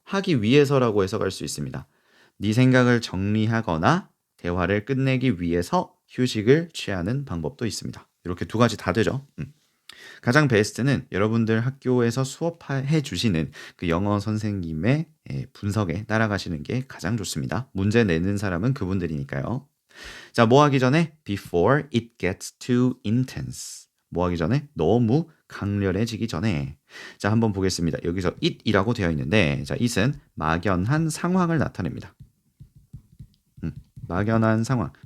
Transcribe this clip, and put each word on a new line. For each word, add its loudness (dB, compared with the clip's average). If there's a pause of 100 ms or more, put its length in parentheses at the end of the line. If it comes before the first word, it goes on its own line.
하기 0
위해서라고 4
해석할 -2
수 -8
있습니다. -8 (520)
네 0
생각을 4
정리하거나 0 (280)
대화를 0
끝내기 0
위해서 -2 (140)
휴식을 2
취하는 -4
방법도 -6
있습니다. -10 (160)
이렇게 -8
두 -4
가지 2
다 -2
되죠. 0 (120)
음. -10 (720)
가장 4
베스트는 2
여러분들 2
학교에서 0
수업해 -4
주시는 0 (260)
그 -6
영어 2
선생님의, -2 (240)
예, -8
분석에 -2
따라가시는 -2
게 -6
가장 -6
좋습니다. -6
문제 4
내는 0
사람은 -2
그분들이니까요. -4 (680)
자, 4
뭐 8
하기 4
전에? 2
Before 0 (100)
it -2
gets -4
too 0 (120)
intense. -4 (240)
뭐 0
하기 0
전에? 0
너무 2 (200)
강렬해지기 -2
전에. -4 (400)
자, 0
한번 2
보겠습니다. 0
여기서 -2 (100)
it이라고 0
되어 0
있는데, 2
자, -6
it은 0 (200)
막연한 0
상황을 0
나타냅니다. -6 (1500)
음, -4 (360)
막연한 2
상황. -2 (140)